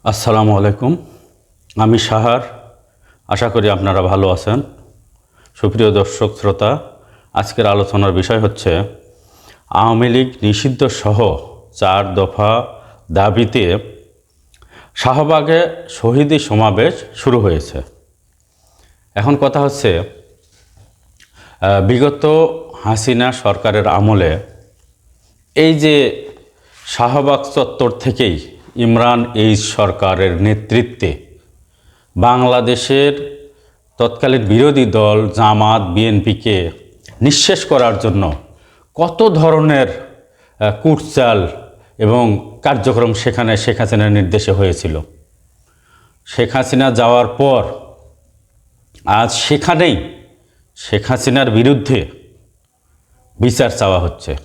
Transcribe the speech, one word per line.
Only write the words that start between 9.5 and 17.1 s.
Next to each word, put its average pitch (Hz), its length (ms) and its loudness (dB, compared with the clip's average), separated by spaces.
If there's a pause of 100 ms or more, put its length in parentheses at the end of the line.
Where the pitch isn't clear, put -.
আওয়ামী 113 400 2
লীগ 127 180 2 (140)
নিষিদ্ধ 123 460 0
সহ 104 500 0 (380)
চার 95 380 0
দফা 104 500 0 (480)
দাবিতে 101 680 0 (1160)
শাহবাগে 151 720 2 (220)
শহীদি 143 500 0
সমাবেশ 110 540 2 (220)